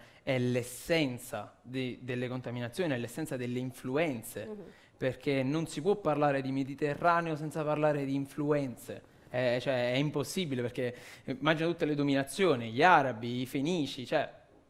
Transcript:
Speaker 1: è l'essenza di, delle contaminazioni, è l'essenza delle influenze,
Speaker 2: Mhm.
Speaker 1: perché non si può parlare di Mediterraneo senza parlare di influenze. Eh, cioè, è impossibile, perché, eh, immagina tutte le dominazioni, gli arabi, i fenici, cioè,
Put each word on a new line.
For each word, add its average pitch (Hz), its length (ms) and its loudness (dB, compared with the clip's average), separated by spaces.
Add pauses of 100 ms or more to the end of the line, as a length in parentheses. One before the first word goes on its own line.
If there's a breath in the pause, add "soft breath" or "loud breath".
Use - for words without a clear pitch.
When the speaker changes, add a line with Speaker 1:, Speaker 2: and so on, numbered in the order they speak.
(240 loud breath)
Speaker 1:
è 127 160 0
l'essenza 123 1200 -2
di, 127 400 -6
delle 123 260 -2
contaminazioni, 123 640 -4
è 123 40 0
l'essenza 131 400 -4
delle 123 220 -2
influenze, 131 840 -4
Speaker 2:
Mhm. 214 180 -12 (340 loud breath)
Speaker 1:
perché 135 460 0
non 151 240 0
si - 140 -6
può 196 140 2
parlare 147 460 2
di 131 100 -4
Mediterraneo 151 840 0
senza 156 280 -4
parlare 147 420 2
di 135 100 0
influenze. 139 960 -2 (180 soft breath)
Eh, 127 320 2
cioè, 123 320 0
è 127 40 2
impossibile, 143 640 0
perché, 123 340 -2 (300 loud breath)
eh, 135 140 -4
immagina 156 280 2
tutte 165 180 0
le 151 100 2
dominazioni, 139 760 2
gli 123 120 2
arabi, 127 580 6
i 131 40 -2
fenici, 143 600 -2
cioè, 143 240 0 (380)